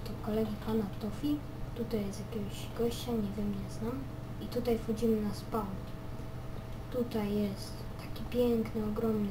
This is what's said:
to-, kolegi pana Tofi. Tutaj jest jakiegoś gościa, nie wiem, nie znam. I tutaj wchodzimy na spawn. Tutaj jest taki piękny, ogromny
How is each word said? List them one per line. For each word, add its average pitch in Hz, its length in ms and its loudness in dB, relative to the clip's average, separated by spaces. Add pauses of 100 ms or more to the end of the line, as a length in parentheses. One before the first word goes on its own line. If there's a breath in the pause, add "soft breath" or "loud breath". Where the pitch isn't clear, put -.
to-, - 220 -4
kolegi 214 280 2 (120)
pana 220 180 4 (160)
Tofi. 294 380 0 (360)
Tutaj 214 320 0
jest 196 140 -4
jakiegoś - 460 -4 (120)
gościa, 233 340 2
nie 208 240 2
wiem, 202 260 2
nie 196 80 -4
znam. 233 280 -2 (440)
I 214 40 -4
tutaj 240 320 2
wchodzimy 220 420 4
na 208 140 0
spawn. 196 420 -2 (1160)
Tutaj 220 420 2
jest 208 380 0 (260)
taki - 320 -4
piękny, 226 540 4
ogromny 214 460 2